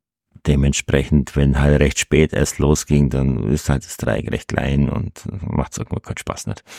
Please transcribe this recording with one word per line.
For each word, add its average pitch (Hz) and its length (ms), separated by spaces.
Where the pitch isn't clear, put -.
dementsprechend, 69 880
wenn 69 240
halt 73 200
recht 71 200
spät 76 340
erst - 260
losging, 73 500
dann 65 340
ist 64 260
halt 69 160
das - 120
Dreieck - 340
recht - 180
klein 69 400
und - 380
macht's - 360
irgendwo - 220
keinen - 180
Spaß - 300
nicht. - 160